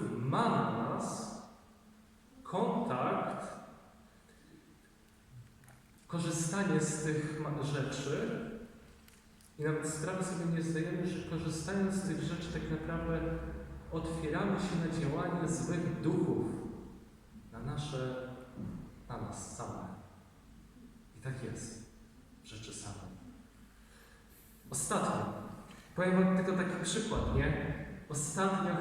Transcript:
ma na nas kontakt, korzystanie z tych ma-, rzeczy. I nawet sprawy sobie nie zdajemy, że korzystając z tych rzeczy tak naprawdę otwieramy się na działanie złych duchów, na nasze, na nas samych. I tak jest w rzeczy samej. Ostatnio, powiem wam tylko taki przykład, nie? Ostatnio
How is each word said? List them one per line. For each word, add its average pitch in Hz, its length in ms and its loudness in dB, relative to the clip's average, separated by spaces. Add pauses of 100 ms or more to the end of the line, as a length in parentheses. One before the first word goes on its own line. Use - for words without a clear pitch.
(180)
ma 170 300 4
na 123 400 2
nas - 460 -2 (1080)
kontakt, - 1040 2 (2500)
korzystanie 165 720 2
z 151 240 2
tych 151 360 0
ma-, 143 220 -2
rzeczy. - 800 0 (1160)
I 151 40 -4
nawet 151 260 2
sprawy 185 360 0
sobie 170 280 0
nie 160 100 2
zdajemy, 165 440 0
że - 240 -2
korzystając 185 640 0
z - 140 0
tych 147 140 0
rzeczy 165 300 -2
tak 160 180 -2 (100)
naprawdę 165 400 0 (760)
otwieramy 160 680 0
się - 160 0 (120)
na 165 120 0
działanie 170 480 2
złych - 520 2
duchów, - 460 4 (1040)
na 113 60 -10
nasze, 127 720 -2 (800)
na 110 120 -6
nas - 360 -6
samych. 110 340 -6 (1300)
I - 20 -16
tak 127 240 -6
jest - 500 -8 (480)
w - 40 -20
rzeczy - 280 -10
samej. 95 400 -8 (1600)
Ostatnio, - 640 2 (640)
powiem 185 280 8
wam 185 120 8
tylko 185 160 4
taki - 300 2
przykład, - 520 2
nie? - 400 4 (340)
Ostatnio 180 600 2 (100)